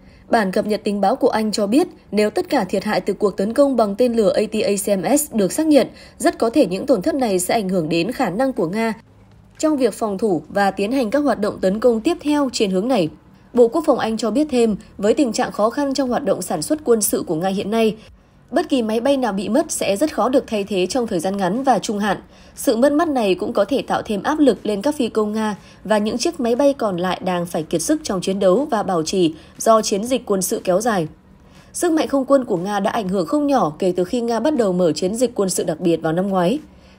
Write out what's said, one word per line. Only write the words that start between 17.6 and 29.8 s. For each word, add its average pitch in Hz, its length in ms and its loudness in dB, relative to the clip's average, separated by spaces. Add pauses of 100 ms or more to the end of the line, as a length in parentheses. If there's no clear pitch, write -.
nay, 220 260 2 (540)
bất 349 180 -2
kỳ 262 140 0
máy 220 180 -2
bay 277 160 2
nào 247 160 -2
bị 196 160 -4
mất 269 240 0
sẽ - 240 -2
rất 311 180 -2
khó 226 140 0
được 262 180 2
thay 208 180 -4
thế 190 220 -2
trong 233 200 -2
thời 185 140 -2
gian 196 160 -2
ngắn 202 260 -2
và 254 160 4
trung 202 200 -4
hạn. 202 180 -2 (400)
Sự 240 200 0
mất 277 160 4
mát 320 160 2
này 226 260 0
cũng 208 180 -4
có 202 120 2
thể 214 180 -2
tạo 165 200 -4
thêm 202 200 -6
áp 302 160 -2
lực 262 280 2
lên 202 160 -4
các 294 140 0
phi 233 120 -2
công 214 240 -2
Nga 214 240 -4 (280)
và 208 140 2
những 220 200 -2
chiếc 339 220 -4
máy 233 160 0
bay 277 160 4
còn 214 240 -2
lại 180 280 -2
đang 180 220 -2
phải 175 160 -4
kiệt 156 200 -4
sức 311 220 0
trong 190 160 -4
chiến 190 180 -4
đấu 202 320 4
và 214 120 0
bảo 180 200 -2
trì 165 320 0 (240)
do 220 240 4